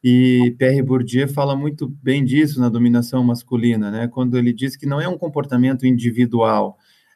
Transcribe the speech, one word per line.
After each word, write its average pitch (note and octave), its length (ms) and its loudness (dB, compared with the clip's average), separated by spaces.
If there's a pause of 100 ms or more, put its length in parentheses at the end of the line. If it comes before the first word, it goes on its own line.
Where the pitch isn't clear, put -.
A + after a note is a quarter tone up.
e B2 560 4
Pierre C3 240 2
Bourdieu B2+ 440 0
fala C#3+ 300 -4
muito D3 320 -6
bem C#3 340 -2
disso C#3+ 380 0
na B2 80 2
dominação A#2+ 560 0
masculina, A#2+ 680 0
né, A2+ 160 -6
quando B2 300 -2
ele A#2+ 160 2
diz B2+ 240 -6
que - 80 -20
não C#3+ 160 -4
é F3 80 -4
um F3+ 80 -6
comportamento C3 680 -2
individual, A2+ 920 0 (400)